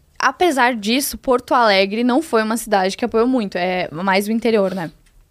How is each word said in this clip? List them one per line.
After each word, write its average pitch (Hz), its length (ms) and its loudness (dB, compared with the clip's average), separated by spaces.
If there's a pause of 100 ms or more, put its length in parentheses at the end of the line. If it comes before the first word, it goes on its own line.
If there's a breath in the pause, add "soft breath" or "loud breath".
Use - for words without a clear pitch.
(180)
apesar 269 580 2
disso, 226 420 -2
Porto 254 360 -2
Alegre 208 500 2
não 247 180 2
foi 220 220 0
uma 220 120 -2
cidade 196 400 0
que - 80 -6
apoiou 233 240 0
muito. 226 300 -2
É 180 340 -4
mais 190 360 0
o 220 40 -4
interior, 220 420 0
né? 170 180 -8 (400)